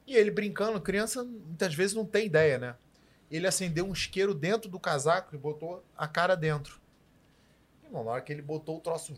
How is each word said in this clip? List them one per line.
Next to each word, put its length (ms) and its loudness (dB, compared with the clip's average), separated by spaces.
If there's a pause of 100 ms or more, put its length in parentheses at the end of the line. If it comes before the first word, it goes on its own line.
E 100 -4
ele 140 8
brincando, 520 -2
criança 420 -2
muitas 500 -4
vezes 220 0
não 100 -2
tem 200 2
ideia, 320 6
né? 180 -8 (560)
Ele 160 0
acendeu 400 0
um 60 -4
isqueiro 420 0
dentro 340 0
do 100 -8
casaco 540 2
e 40 -10
botou 440 -8 (160)
a 100 -4
cara 280 4
dentro. 440 -2 (1080)
Irmão, 180 -8
na 80 -4
hora 100 -4
que 100 -10
ele 100 -8
botou 360 -6
o 40 -16
troço, 360 -6